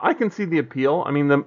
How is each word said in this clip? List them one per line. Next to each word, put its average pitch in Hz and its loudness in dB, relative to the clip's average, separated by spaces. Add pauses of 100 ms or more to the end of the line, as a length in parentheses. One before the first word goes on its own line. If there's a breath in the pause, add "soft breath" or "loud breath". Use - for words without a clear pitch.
I - 2
can 240 -2
see 208 -6
the 165 0
appeal. 139 0
I - -4
mean, 143 2
the 143 4